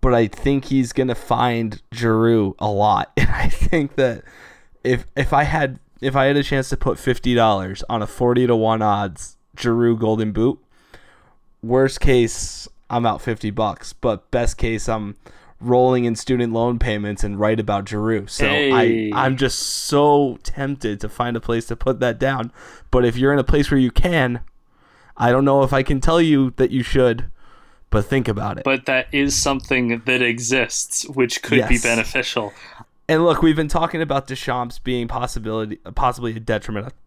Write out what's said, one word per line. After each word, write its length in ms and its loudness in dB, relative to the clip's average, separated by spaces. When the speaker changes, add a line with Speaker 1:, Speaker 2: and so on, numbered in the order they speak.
Speaker 1:
but 120 2
I 140 4
think 400 -2
he's 260 0
gonna 220 -2
find 680 -2
Giroud 640 2
a 100 -4
lot. 480 0
<laughs> 0 -
And 140 4
I 180 2
think 480 2
that 260 0
if, 240 0
if 160 0
I 120 2
had, 340 -2
if 160 -4
I 100 4
had 100 2
a 60 2
chance 280 -2
to 60 -2
put 220 0
fifty 360 0
dollars 540 2
on 140 -2
a 40 -4
forty-to-one 760 2
odds 540 -2
Giroud 440 2
Golden 320 0
Boot, 260 0
worst 380 0
case, 680 2
I'm 160 -2
out 160 -2
fifty 280 -6
bucks, 420 -6
but 380 -4
best 280 0
case, 300 -2
I'm 280 -6
rolling 440 2
in 100 0
student 380 -2
loan 260 0
payments 460 -2
and 160 -4
write 180 2
about 280 -2
Giroud. 440 -4
So 160 -2
Speaker 2:
Hey. 640 2
Speaker 1:
I, 140 0
I'm 120 0
just 220 -2
so 840 2
tempted 580 -4
to 80 -8
find 280 -4
a 40 -4
place 260 -2
to 100 -6
put 240 -2
that 180 -2
down. 340 -4
But 140 4
if 120 2
you're 160 2
in 60 4
a 60 2
place 260 2
where 100 4
you 100 2
can, 500 2
I 160 2
don't 120 4
know 180 4
if 100 2
I 100 2
can 180 0
tell 200 4
you 360 4
that 140 2
you 120 -2
should, 480 2
but 140 2
think 240 -2
about 300 -4
it. 60 -12
Speaker 2:
But 220 0
that 260 0
is 220 0
something 680 -2
that 180 0
exists, 840 -2
which 340 -2
could 260 2
be 60 6
Speaker 1:
Yes. 80 0
Speaker 2:
beneficial. 720 -2
Speaker 1:
And 160 2
look, 200 2
we've 120 6
been 140 -2
talking 320 -2
about 260 -4
Deschamps 520 -6
being 300 -4
possibility, 680 -6
possibly 420 -2
a 40 -10
detriment 540 -6